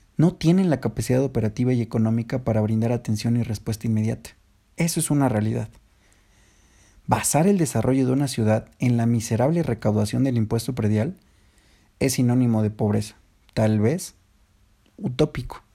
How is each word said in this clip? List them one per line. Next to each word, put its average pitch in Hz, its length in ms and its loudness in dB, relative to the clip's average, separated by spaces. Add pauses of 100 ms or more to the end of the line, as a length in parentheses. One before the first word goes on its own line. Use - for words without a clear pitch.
(180)
no 175 160 4
tienen 180 360 2
la 135 120 0
capacidad 123 420 0
operativa 123 500 -2
y 123 80 0
económica 113 640 -2
para 110 180 2
brindar 110 300 0
atención 117 460 -2
y 117 60 0
respuesta 110 440 -6
inmediata. 110 440 -2 (460)
Eso 170 220 -2
es 156 120 -2
una 143 180 2
realidad. 110 400 -2 (1400)
Basar 165 400 0
el 202 100 4
desarrollo 131 480 0
de 127 60 0
una 139 160 0
ciudad 110 400 0 (120)
en 123 180 2
la 117 80 0
miserable 120 580 0
recaudación 110 600 0
del 131 140 0
impuesto 117 380 -2
predial 107 400 0 (840)
es 135 140 0
sinónimo 123 480 2
de 107 80 2
pobreza, 107 460 -2 (380)
tal 110 260 2
vez 131 340 0 (840)
utópico. 143 640 -4 (100)